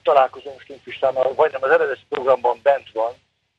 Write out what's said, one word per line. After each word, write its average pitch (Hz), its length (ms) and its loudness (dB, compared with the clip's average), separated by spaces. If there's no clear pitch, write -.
találkozom 135 560 0
Stumpf - 280 -20
Istvánnal, 131 460 -2
vagy 147 180 2
nem, 131 120 -8
az 135 80 0
eredeti 151 380 0
programban 123 540 -2
bent 139 300 0
van. 117 200 -4